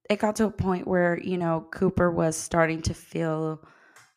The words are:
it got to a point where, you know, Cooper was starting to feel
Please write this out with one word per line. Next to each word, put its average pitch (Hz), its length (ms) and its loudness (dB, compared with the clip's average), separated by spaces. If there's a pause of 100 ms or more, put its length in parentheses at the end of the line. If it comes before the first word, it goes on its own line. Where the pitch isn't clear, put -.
it 208 100 2
got 214 180 0
to 226 80 4
a 196 60 0
point 185 360 -2
where, 175 360 2
you 185 140 -2
know, 165 340 0
Cooper 180 400 2
was 165 240 0
starting 160 480 0
to 165 120 0
feel 160 680 -4 (540)